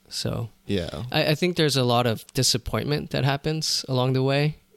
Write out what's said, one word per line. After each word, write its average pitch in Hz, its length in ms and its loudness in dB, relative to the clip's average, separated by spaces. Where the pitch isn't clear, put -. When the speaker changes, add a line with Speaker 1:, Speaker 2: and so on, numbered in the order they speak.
Speaker 1:
So 117 420 -6
Speaker 2:
Yeah. 95 460 -2
Speaker 1:
I, 156 160 0
I 156 60 2
think 180 220 -2
there's 147 200 2
a 131 80 2
lot 120 220 4
of 110 180 -2
disappointment - 760 0
that 135 140 0
happens 156 640 -2
along 131 260 2
the 131 80 2
way, 143 340 2